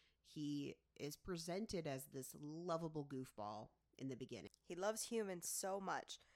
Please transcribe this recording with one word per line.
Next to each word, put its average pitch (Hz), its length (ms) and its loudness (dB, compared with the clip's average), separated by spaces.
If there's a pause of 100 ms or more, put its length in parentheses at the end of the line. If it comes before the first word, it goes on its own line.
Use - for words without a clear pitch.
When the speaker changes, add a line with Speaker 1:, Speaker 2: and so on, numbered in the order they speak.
(240)
Speaker 1:
he 143 520 0 (220)
is 147 180 -2
presented 175 680 0
as 135 200 0
this 131 340 -6
lovable 160 680 0
goofball 113 640 -4 (300)
in 135 100 0
the 131 80 0
beginning. 110 340 -6 (160)
Speaker 2:
He 185 80 -6
loves 208 300 2
humans 196 440 0
so 196 320 2
much, 175 380 0 (180)